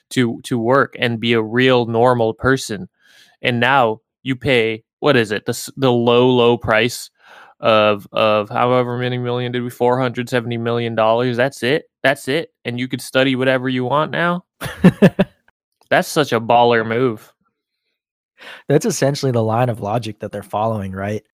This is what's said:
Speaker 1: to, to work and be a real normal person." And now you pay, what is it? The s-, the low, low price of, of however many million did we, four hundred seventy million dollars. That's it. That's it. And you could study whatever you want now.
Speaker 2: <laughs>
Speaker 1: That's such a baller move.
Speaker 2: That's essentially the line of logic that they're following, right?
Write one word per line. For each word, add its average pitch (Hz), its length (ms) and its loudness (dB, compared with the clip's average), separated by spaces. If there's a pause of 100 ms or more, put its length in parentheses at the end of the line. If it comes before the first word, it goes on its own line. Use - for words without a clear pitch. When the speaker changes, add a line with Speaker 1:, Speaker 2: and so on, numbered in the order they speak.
(100)
Speaker 1:
to, 120 320 -2
to 127 160 -4
work 123 400 0
and 117 220 -2
be 117 140 0
a 113 80 2
real 123 440 2
normal 117 480 2
person." 117 540 -4 (540)
And 123 180 0
now 120 400 2 (240)
you 127 100 -4
pay, 113 480 0 (160)
what 143 180 2
is 107 140 2
it? 101 160 -6
The 123 40 -4
s-, - 260 -8
the 135 160 2
low, 120 360 4
low 120 300 4
price 113 520 -2 (500)
of, 107 520 2
of 107 360 0
however 123 500 0
many 123 200 -4
million 123 320 -6
did 123 120 -4
we, 123 80 -8
four 123 280 0
hundred 123 300 -4
seventy 120 280 -2
million 117 380 -4
dollars. 117 420 2
That's 123 280 -2
it. 143 260 -2 (140)
That's 135 240 0
it. 156 240 -4 (120)
And 120 140 -6
you 127 80 -4
could 131 140 -6
study 131 340 0
whatever 131 340 0
you 127 160 -4
want 139 280 -2
now. 175 320 -2 (160)
Speaker 2:
<laughs> - 1300 0
Speaker 1:
That's 156 180 2
such 143 240 -2
a 117 80 2
baller 117 460 4
move. 113 460 -2 (1400)
Speaker 2:
That's 151 180 2
essentially 139 460 -2
the 117 100 0
line 113 260 0
of 110 120 -6
logic 110 400 -6
that 104 100 -10
they're 101 140 -10
following, 107 480 -6
right? 101 400 -6